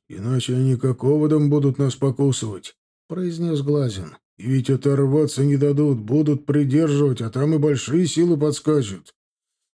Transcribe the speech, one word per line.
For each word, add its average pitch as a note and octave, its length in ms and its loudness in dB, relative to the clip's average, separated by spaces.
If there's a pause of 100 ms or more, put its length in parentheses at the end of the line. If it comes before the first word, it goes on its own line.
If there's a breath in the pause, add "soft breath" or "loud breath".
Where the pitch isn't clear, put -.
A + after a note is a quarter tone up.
иначе B2 480 -4
они C3 200 2
как B2+ 280 -2
оводом D3+ 440 2
будут C#3 300 0
нас C3+ 160 0
покусывать», — A#2+ 800 -4 (340)
произнес E3+ 540 -4
Глазин. B2 540 -2 (200)
«И G#2+ 120 -10
ведь C3 200 0
оторваться C#3 760 2
не C#3+ 120 2
дадут, C#3+ 440 2
будут D3 440 0
придерживать, C#3+ 760 2
а A2+ 100 -6
там C#3+ 240 0
и D#3 40 2
большие D3 500 0
силы E3+ 280 2
подскачут. C#3+ 760 -2 (640)